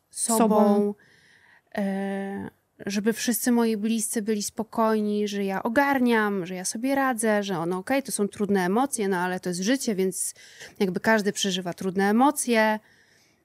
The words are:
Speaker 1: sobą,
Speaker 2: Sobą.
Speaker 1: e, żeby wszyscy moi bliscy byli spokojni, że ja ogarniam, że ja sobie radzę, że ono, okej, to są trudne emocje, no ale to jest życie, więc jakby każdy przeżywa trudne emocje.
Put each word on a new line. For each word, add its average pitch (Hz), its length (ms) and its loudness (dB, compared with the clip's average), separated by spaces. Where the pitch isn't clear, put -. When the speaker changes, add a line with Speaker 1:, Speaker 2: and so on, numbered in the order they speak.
Speaker 1:
sobą, - 280 0
Speaker 2:
Sobą. 208 560 4
Speaker 1:
e, 196 760 -6
żeby 202 260 -2
wszyscy 240 400 -2
moi 233 240 2
bliscy 220 460 -2
byli 208 200 -2
spokojni, 208 840 -2
że 202 160 -4
ja 190 180 -4
ogarniam, 226 840 2
że 185 80 -8
ja 180 100 -10
sobie 262 300 -2
radzę, 226 480 0
że 196 160 -4
ono, 170 200 -2
okej, 262 240 0
to - 100 -8
są 202 160 0
trudne 196 380 0
emocje, 202 420 0
no 196 100 0
ale 180 220 -2
to - 80 -6
jest 175 120 -4
życie, 233 340 0
więc 185 400 -2
jakby 185 220 0
każdy 208 320 2
przeżywa 185 420 -4
trudne 190 360 0
emocje. 226 720 2